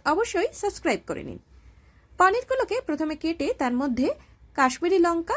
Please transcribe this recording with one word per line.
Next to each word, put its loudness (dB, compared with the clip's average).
অবশ্যই 0
সাবস্ক্রাইব -2
করে -8
নিন। -12
পনিরগুলোকে 2
প্রথমে -4
কেটে -4
তার -2
মধ্যে 0
কাশ্মীরি 2
লঙ্কা, 2